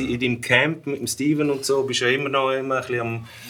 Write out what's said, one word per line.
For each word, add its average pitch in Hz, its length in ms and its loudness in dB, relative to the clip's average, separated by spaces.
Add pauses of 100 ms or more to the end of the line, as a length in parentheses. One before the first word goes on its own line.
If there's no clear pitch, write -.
in 123 120 -2
deinem 123 200 0
Camp 143 460 2
mit 139 140 -4
dem 117 60 -6
Steven 147 440 0
und 135 140 -2
so 139 180 2
bist 127 200 -2
du - 20 2
ja 120 80 4
immer 143 160 0
noch 135 240 2
immer 135 240 0
ein 127 60 0
bisschen 123 180 -4
am, 113 280 -4 (220)